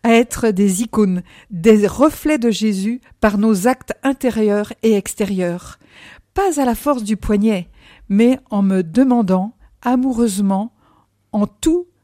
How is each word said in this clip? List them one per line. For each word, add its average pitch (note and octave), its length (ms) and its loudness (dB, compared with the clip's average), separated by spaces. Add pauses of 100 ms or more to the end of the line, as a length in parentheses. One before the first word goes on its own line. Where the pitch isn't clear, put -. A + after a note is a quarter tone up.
à A#3 100 4
être A#3 380 2
des G3 320 0
icônes, F#3+ 400 -2 (260)
des G3+ 380 4
reflets D4+ 500 0
de A#3 140 0
Jésus G#3 500 -4 (200)
par G#3 180 0
nos G#3 280 2
actes - 360 -4
intérieurs A3 680 -2 (120)
et A3 100 4
extérieurs. F#3 840 -4 (560)
Pas F4+ 260 0
à C4 40 2
la A#3 100 0
force C#4 260 -2
du G#3 160 -4
poignet, G#3 540 -2 (360)
mais A#3 320 2 (120)
en G3+ 100 0
me F#3+ 220 0
demandant G#3 720 0 (240)
amoureusement A3+ 960 -2 (560)
en G#3 160 -2
tout F4 400 -2 (160)